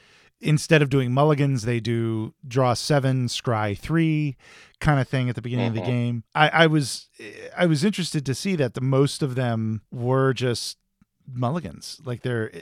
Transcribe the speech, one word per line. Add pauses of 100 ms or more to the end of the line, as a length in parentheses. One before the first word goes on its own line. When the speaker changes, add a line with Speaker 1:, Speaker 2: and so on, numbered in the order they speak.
(400)
Speaker 1:
instead
of
doing
mulligans,
they
do (120)
draw
seven,
scry
three (440)
kind
of
thing
at
the
beginning
of
the
Speaker 2:
Mm-hmm.
Speaker 1:
game. (100)
I,
I
was, (480)
I
was
interested
to
see
that
the
most
of
them (100)
were
just (540)
mulligans.
Like,
there,